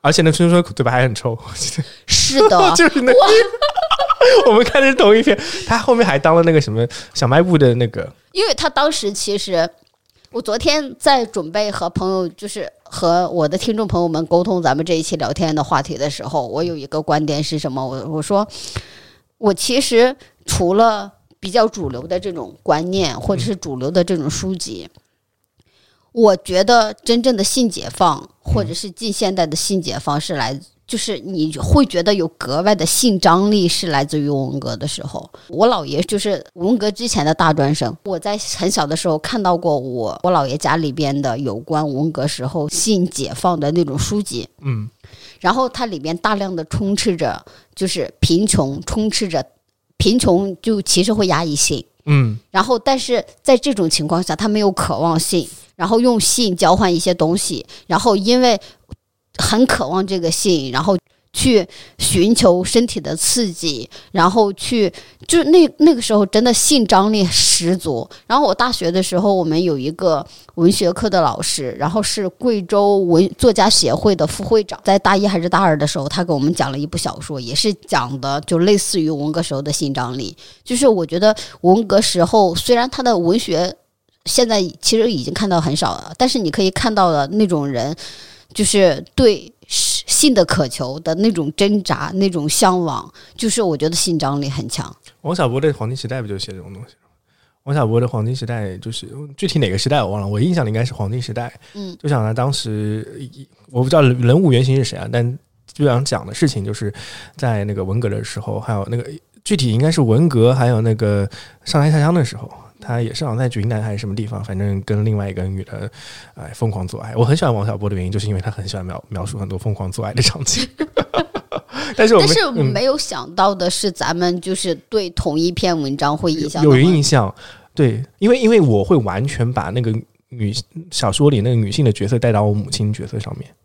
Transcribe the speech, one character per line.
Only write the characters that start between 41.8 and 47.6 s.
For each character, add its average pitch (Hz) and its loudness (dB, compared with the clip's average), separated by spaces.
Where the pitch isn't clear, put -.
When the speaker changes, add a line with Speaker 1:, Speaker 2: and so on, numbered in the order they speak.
Speaker 2:
文 151 -2
革 139 -4
时 - -6
候 151 -4
性 190 0
解 - -8
放 175 0
的 143 -2
那 170 2
种 143 -6
书 208 -2
籍。 120 -10
Speaker 1:
嗯。 117 -4
Speaker 2:
然 - 0
后 254 0
它 247 -8
里 190 -8
边 156 -6
大 214 -2
量 196 -4
的 160 -6
充 202 -2
斥 202 -2
着， 139 -4